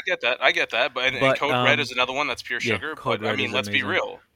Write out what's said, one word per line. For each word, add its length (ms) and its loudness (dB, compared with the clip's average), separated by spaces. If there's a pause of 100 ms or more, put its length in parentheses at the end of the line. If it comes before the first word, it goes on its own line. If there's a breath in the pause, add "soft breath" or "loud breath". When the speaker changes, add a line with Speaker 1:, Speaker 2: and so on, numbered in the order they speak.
Speaker 1:
get 160 -4
that. 220 0
I 80 6
get 200 -2
that. 220 0
But, 120 -2
and, 100 2
and 60 -4
Speaker 2:
But, 180 4
Speaker 1:
Code 120 0
Red 240 4
Speaker 2:
um, 40 0
Speaker 1:
is 120 -4
another 220 0
one 140 -2
that's 140 -6
pure 200 -6
Speaker 2:
yeah, 120 0
Speaker 1:
sugar. 220 -4
Speaker 2:
Code 260 -4
Speaker 1:
But, 60 -4
I 40 0
Speaker 2:
Red 60 -2
Speaker 1:
mean, 100 -2
Speaker 2:
is 60 -6
Speaker 1:
let's 160 -2
be 100 0
Speaker 2:
amazing. 100 -2
Speaker 1:
real. 300 -2 (160)